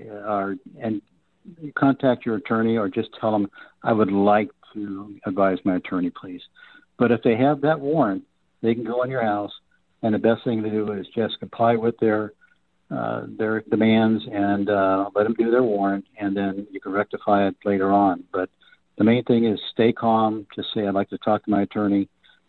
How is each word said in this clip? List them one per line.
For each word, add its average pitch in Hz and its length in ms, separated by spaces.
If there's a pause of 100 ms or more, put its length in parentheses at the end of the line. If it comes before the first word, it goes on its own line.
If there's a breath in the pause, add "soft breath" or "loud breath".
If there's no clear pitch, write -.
uh, 104 220
or, 98 240 (240)
and 110 220 (760)
contact 135 500
your 113 100
attorney 113 420
or 104 100
just 110 220 (100)
tell 110 140
them, 104 180 (320 loud breath)
"I 120 80
would 107 220
like 101 360 (240)
to 101 520
advise 95 400
my 92 100
attorney, 90 340
please." 90 320 (540 loud breath)
But 120 160
if 117 100
they 117 140
have 135 260
that 151 200
warrant, 139 420 (380)
they 117 120
can 117 120
go 123 180
in 127 60
your 127 140
house, 104 280 (500)
and 110 120
the 98 60
best 113 260
thing 113 180
to 107 60
do 107 240
is 98 200
just 110 260
comply 117 360
with 113 220
their, 107 340 (580 soft breath)
uh, 113 380
their 110 320
demands 110 720
and, 101 380
uh, 98 460
let 104 80
them 113 140
do 117 140
their 127 120
warrant, 98 420 (120)
and 101 200
then 98 340
you 95 80
can 95 140
rectify 101 540
it 92 180
later 98 260
on. 95 400
But 92 180 (480 soft breath)
the 107 60
main 117 220
thing 117 180
is 107 160 (140)
stay 117 180
calm, 110 640
just - 180
say, 107 140
"I'd 95 60
like 98 160
to 92 80
talk 107 260
to - 60
my 101 140
attorney," 101 440 (420 soft breath)